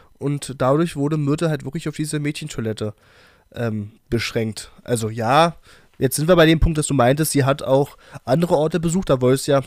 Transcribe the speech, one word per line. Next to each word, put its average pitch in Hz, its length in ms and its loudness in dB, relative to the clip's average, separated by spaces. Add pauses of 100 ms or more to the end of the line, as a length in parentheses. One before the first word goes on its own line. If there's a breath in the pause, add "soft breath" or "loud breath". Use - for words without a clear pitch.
(180 soft breath)
und 139 380 -6
dadurch 147 400 0
wurde 147 220 -2
Myrte 151 320 0
halt 139 140 -6
wirklich 156 240 -8
auf 147 80 -10
diese 151 220 -6
Mädchentoilette, 123 760 -6 (580 soft breath)
ähm, 107 400 -6 (160)
beschränkt. 113 640 -4 (140)
Also 113 260 -4
ja, 131 460 2 (420 soft breath)
jetzt 131 180 0
sind 156 120 -2
wir 180 80 6
bei 165 100 8
dem 160 140 4
Punkt, 160 180 2
dass 151 80 -4
du 143 80 -2
meintest, 135 380 2
sie 139 120 2
hat 139 180 0
auch 135 360 0 (260 loud breath)
andere 165 320 2
Orte 156 240 0
besucht, 170 300 -2
da 131 100 2
wolltest 131 280 2
du 143 40 2
ja 135 140 2